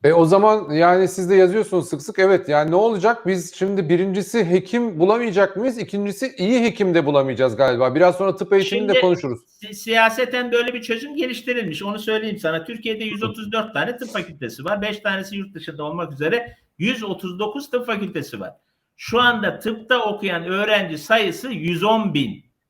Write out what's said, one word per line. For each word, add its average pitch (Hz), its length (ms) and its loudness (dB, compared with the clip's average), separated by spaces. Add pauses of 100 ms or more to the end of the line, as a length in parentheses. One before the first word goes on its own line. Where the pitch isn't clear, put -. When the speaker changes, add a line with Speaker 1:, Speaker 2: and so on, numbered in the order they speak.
Speaker 1:
E, 151 100 6
o 170 120 8
zaman 196 460 4
yani 175 360 6
siz 185 220 -4
de 196 60 6
yazıyorsunuz 185 540 4
sık 143 120 -6
sık. 196 180 -10
Evet, 190 300 4
yani 151 220 2
ne 170 40 2
olacak? 214 520 2
Biz 175 280 -2
şimdi 190 340 -2
birincisi 190 560 0
hekim 185 540 0
bulamayacak 196 580 2
mıyız? 240 200 -2
İkincisi 202 600 -6
iyi 233 260 2
hekim 202 300 0
de 160 120 2
bulamayacağız 131 500 2
galiba. 127 400 2
Biraz 180 220 4
sonra 190 180 0
tıp 190 180 -2
eğitimini 196 360 2
de 254 40 4
Speaker 2:
Şimdi 254 80 4
Speaker 1:
konuşuruz. 170 460 0
Speaker 2:
si-, 214 260 -20
siyaseten 233 800 0
böyle 240 220 0
bir 240 80 -8
çözüm 269 340 -6
geliştirilmiş. 247 680 -4
Onu 208 160 -6
söyleyeyim 214 400 -4
sana. 160 240 -4
Türkiye'de 220 400 -8
yüz 214 200 -6
otuz 214 280 -8
dört 220 220 -2
tane 196 240 -4
tıp 233 120 -10
fakültesi 147 560 -10
var. 196 160 -2
Beş 208 180 -6
tanesi 196 380 -6
yurt 196 180 -10
dışında 151 280 -10
olmak 160 300 -6
üzere 180 440 -4 (200)
yüz 220 260 -2
otuz 185 360 -8
dokuz 214 300 -6
tıp 247 160 -4
fakültesi 180 540 -6
var. 87 140 -12 (440)
Şu 233 240 0
anda 220 380 0
tıpta 226 440 -2
okuyan 202 420 -4
öğrenci 190 520 0
sayısı 220 540 -2
yüz 170 320 -4
on 214 300 2
bin. 123 320 -2 (240)